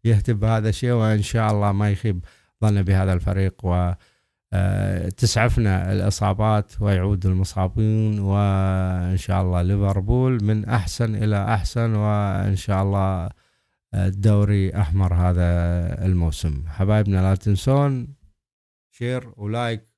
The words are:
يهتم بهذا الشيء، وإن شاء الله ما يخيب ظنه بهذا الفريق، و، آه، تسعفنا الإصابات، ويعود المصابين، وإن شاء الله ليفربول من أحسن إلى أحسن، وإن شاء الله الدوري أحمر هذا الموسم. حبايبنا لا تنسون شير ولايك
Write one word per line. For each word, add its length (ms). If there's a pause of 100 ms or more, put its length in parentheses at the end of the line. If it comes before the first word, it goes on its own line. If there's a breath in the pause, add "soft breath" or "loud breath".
يهتم 280
بهذا 360
الشيء، 240
وإن 300
شاء 300
الله 200
ما 180
يخيب 340 (400 soft breath)
ظنه 180
بهذا 300
الفريق، 420 (100)
و، 280 (640 soft breath)
آه، 520
تسعفنا 840
الإصابات، 880
ويعود 460
المصابين، 920
وإن 960
شاء 260
الله 200
ليفربول 840
من 200
أحسن 500
إلى 300 (100)
أحسن، 400
وإن 640
شاء 260
الله 460 (680)
الدوري 880
أحمر 340
هذا 280 (640)
الموسم. 600
حبايبنا 560
لا 120
تنسون 720 (840)
شير 460
ولايك 460 (160)